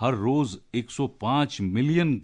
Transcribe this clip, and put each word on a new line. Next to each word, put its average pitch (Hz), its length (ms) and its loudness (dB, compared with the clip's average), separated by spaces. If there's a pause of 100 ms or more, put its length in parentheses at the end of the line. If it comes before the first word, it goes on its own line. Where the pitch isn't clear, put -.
हर 127 160 0
रोज 117 400 0 (180)
एक 120 160 -4
सौ 139 160 -4 (140)
पाँच 135 400 0
मिलियन 139 640 2